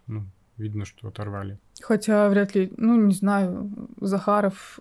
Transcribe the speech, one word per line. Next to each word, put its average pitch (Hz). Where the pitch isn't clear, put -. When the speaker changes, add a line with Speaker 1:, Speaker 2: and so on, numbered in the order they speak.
Speaker 1:
ну, 107
видно, 107
что -
оторвали. 101
Speaker 2:
Хотя 208
вряд 202
ли, 185
ну, 226
не 196
знаю, 196
Захаров, 196